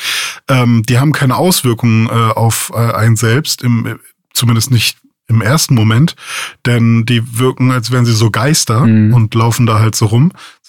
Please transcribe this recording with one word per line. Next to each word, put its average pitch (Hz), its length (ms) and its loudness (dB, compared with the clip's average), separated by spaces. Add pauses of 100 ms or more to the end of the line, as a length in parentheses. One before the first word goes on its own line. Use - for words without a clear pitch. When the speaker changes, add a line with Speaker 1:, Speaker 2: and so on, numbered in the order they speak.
(480)
Speaker 1:
Ähm, 120 380 2
die 123 120 0
haben 143 140 0
keine 127 240 0
Auswirkungen, 117 680 0
äh, - 60 -8
auf, 113 640 -2
äh, 113 180 -2
einen 113 240 2
selbst, 120 460 -2
im, 113 360 -2 (360)
zumindest 117 360 0
nicht - 280 -2 (280)
im 113 140 0
ersten 131 340 0
Moment, 110 420 2 (500)
denn 117 400 2
die 117 320 -2
wirken, 127 340 0
als 123 180 -4
wären 123 140 2
sie 117 80 2
so 110 180 2
Geister 131 560 0
Speaker 2:
Mhm. 110 280 4
Speaker 1:
und 113 200 2
laufen 117 300 0
da 110 140 2
halt 107 160 2
so 117 100 0
rum, 120 280 2 (360)